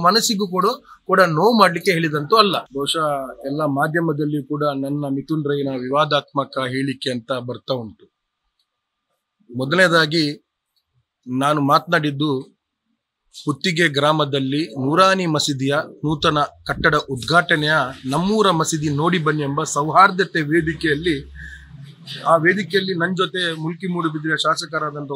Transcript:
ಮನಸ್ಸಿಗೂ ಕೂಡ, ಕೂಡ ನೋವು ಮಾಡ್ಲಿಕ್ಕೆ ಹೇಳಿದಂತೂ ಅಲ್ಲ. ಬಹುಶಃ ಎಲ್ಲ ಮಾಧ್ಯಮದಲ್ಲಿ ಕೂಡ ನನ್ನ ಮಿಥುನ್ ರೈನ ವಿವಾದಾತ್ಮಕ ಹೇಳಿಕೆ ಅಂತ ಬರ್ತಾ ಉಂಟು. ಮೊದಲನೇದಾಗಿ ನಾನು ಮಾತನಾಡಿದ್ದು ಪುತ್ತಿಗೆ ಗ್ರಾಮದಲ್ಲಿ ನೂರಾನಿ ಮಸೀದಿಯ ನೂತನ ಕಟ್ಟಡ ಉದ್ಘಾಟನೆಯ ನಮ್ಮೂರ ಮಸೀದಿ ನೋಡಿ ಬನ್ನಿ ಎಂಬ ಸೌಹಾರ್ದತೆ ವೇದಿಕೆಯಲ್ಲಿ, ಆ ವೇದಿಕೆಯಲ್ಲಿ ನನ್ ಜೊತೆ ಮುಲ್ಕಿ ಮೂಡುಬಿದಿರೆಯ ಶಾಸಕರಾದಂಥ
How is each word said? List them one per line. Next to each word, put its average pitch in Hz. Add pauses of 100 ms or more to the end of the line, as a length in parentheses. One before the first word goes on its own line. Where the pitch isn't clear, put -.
ಮನಸ್ಸಿಗೂ 208
ಕೂಡ, 180 (420)
ಕೂಡ 185
ನೋವು 185
ಮಾಡ್ಲಿಕ್ಕೆ 180
ಹೇಳಿದಂತೂ 160
ಅಲ್ಲ. 202 (200)
ಬಹುಶಃ 143 (400)
ಎಲ್ಲ 147
ಮಾಧ್ಯಮದಲ್ಲಿ 151
ಕೂಡ 147
ನನ್ನ 143 (120)
ಮಿಥುನ್ 151
ರೈನ 143 (120)
ವಿವಾದಾತ್ಮಕ 143 (100)
ಹೇಳಿಕೆ 135
ಅಂತ 123
ಬರ್ತಾ 123
ಉಂಟು. 113 (1500)
ಮೊದಲನೇದಾಗಿ 160 (1000)
ನಾನು 139
ಮಾತನಾಡಿದ್ದು 151 (1120)
ಪುತ್ತಿಗೆ 165
ಗ್ರಾಮದಲ್ಲಿ 143 (220)
ನೂರಾನಿ 185
ಮಸೀದಿಯ 143 (300)
ನೂತನ 151 (280)
ಕಟ್ಟಡ 151
ಉದ್ಘಾಟನೆಯ 151 (320)
ನಮ್ಮೂರ 190
ಮಸೀದಿ 160
ನೋಡಿ 156
ಬನ್ನಿ 151
ಎಂಬ 143 (140)
ಸೌಹಾರ್ದತೆ 175
ವೇದಿಕೆಯಲ್ಲಿ, 156 (1080)
ಆ 160
ವೇದಿಕೆಯಲ್ಲಿ 190
ನನ್ 175
ಜೊತೆ 180 (220)
ಮುಲ್ಕಿ 170
ಮೂಡುಬಿದಿರೆಯ 156
ಶಾಸಕರಾದಂಥ 151